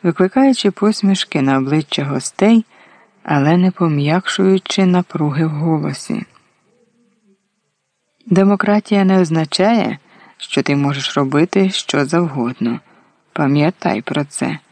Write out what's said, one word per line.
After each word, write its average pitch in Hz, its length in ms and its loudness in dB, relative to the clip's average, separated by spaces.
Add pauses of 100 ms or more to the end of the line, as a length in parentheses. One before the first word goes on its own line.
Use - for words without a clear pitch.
викликаючи 202 680 2
посмішки 196 720 0
на 135 160 2
обличчя 147 460 -2
гостей, 196 600 2 (580)
але 147 340 2
не 180 140 2
пом'якшуючи 180 1160 0
напруги 160 600 0
в 160 40 -2
голосі. 147 720 -4 (2000)
"Демократія 202 800 2
не 190 160 4
означає, 165 760 0 (380)
що - 260 -4
ти 143 140 0
можеш 143 400 -2
робити 151 540 2
що 147 340 -2
завгодно. 135 760 -2 (520)
Пам'ятай 147 680 0
про 147 220 -4
це" 156 340 -8 (140)